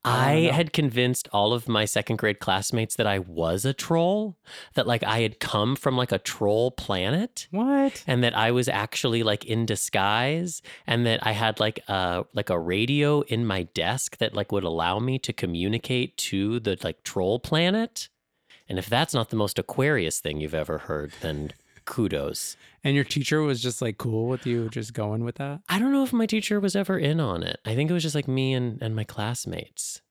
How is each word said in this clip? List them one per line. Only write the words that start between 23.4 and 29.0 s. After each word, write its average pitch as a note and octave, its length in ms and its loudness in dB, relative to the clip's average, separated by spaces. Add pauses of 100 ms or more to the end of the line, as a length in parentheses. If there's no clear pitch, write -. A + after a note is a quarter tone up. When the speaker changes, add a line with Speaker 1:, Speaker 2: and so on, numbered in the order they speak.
Speaker 1:
was C#3 200 0
just, B2 200 -4
like, A2+ 160 -2
cool A2+ 300 -2
with B2+ 180 -4
you A#2 240 0
just A2+ 240 -8
going A2 300 -2
with A#2+ 120 -4
that? C#3+ 340 -8
Speaker 2:
I F#3 100 2
don't C4 120 2
know C#4 120 4
if B3+ 100 -2
my A3+ 140 4
teacher G#3+ 320 0
was G3 160 0
ever F#3+ 240 0
in D#3 200 0
on F#2+ 240 0
it. E2+ 220 -6
I A2 100 -2
think D3 140 2
it F3 40 2
was E3+ 100 0
just, D3+ 120 -2
like, C#3+ 120 0
me C3 260 2
and, B2 280 -2
and A2 140 -2
my G#2+ 80 -2